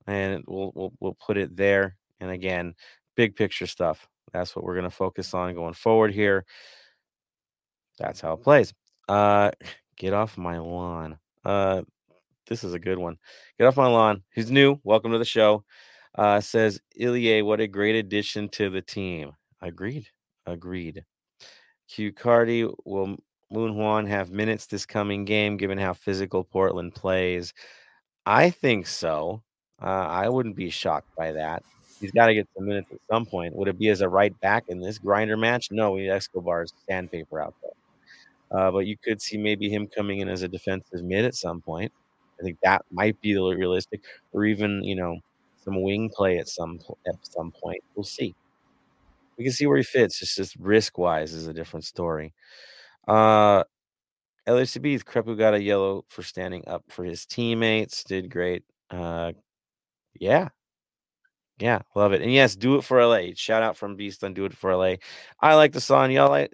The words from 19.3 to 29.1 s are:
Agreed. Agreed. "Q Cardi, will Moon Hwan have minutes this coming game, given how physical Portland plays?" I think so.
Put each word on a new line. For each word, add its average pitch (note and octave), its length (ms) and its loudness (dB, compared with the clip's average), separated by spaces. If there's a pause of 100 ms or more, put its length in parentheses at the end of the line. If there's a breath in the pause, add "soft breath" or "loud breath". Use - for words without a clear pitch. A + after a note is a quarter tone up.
Agreed. F#2+ 460 -10 (380)
Agreed. F2 600 -12 (840 soft breath)
"Q G#2 240 -8
Cardi, A#2 560 2 (180)
will G2 320 -6 (340)
Moon A2 220 -4
Hwan G#2+ 340 0
have G2 240 -4
minutes G#2+ 340 -4
this G2+ 200 -8
coming G2+ 400 -4
game, G#2 320 0
given G2 200 -4
how F#2+ 160 -2
physical F#2+ 500 -4
Portland F2+ 520 -2
plays?" F2+ 580 -2 (720 loud breath)
I B2+ 240 6
think A#2 380 0
so. E2 560 -4 (380)